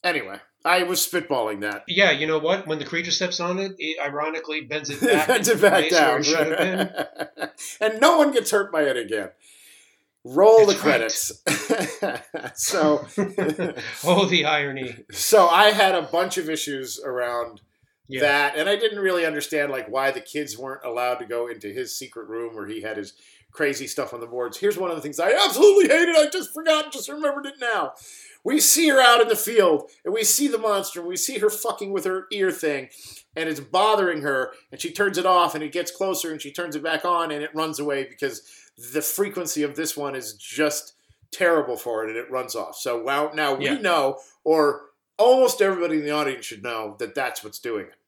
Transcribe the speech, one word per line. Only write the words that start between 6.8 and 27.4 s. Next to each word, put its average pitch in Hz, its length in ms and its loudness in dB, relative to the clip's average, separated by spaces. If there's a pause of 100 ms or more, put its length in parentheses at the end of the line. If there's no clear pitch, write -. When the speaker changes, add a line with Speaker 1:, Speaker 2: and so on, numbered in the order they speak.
Speaker 1:
right. - 180 -12
Speaker 2:
been. 156 120 -10 (320)
Speaker 1:
<laughs> - 0 - (120)
And 220 80 -6
no 320 180 6
one 285 140 4
gets 233 200 0
hurt 202 200 0
by 156 120 0
it 127 120 0
again. 107 340 -4 (960)
Roll 202 420 8
Speaker 2:
That's 196 160 0
Speaker 1:
the - 60 2
Speaker 2:
right. 131 100 4
Speaker 1:
credits. - 340 -4 (1200)
<laughs> - 20 -18
So 151 500 0 (100)
Speaker 2:
<laughs> 175 880 -4
Oh, 180 220 4
the 165 180 2
irony. 139 500 -2 (160)
Speaker 1:
So 196 380 6
I 202 220 8
had 196 240 4
a 165 80 -2
bunch 180 360 -2
of 156 100 -6
issues 143 560 -8
around 120 560 -6 (480)
Speaker 2:
Yeah. 131 120 -6
Speaker 1:
that, 143 360 2
and 156 120 0
I 202 80 2
didn't 214 240 -2
really 180 260 0
understand, 147 460 -4
like, 123 160 -8
why 135 220 0
the 127 100 -8
kids 139 380 -10
weren't 135 260 -12
allowed 123 320 -2
to 120 100 -12
go 120 220 -4
into 104 240 -12
his 123 240 -8
secret 117 320 -14
room 117 260 -8
where 104 120 -10
he 107 160 -10
had 107 140 -8
his 98 180 -12 (380)
crazy 139 340 -2
stuff 127 280 -6
on 117 60 -12
the 117 60 -10
boards. 120 320 -6
Here's 202 200 0
one 180 120 -4
of 165 60 -6
the 147 60 -10
things 143 180 -8
I 190 120 2
absolutely 392 640 6
hated. 339 220 4
I 302 120 6
just 370 260 -6
forgot, 311 380 0
just - 160 -10
remembered 285 380 -6